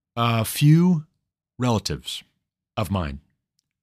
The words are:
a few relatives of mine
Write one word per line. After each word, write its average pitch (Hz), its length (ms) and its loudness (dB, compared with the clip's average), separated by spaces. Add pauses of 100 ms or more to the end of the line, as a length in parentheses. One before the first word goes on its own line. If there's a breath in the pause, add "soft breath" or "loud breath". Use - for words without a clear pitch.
(160)
a 113 300 0
few 160 600 4 (540)
relatives 107 640 -4 (540)
of 104 120 -6
mine 78 300 -4 (640)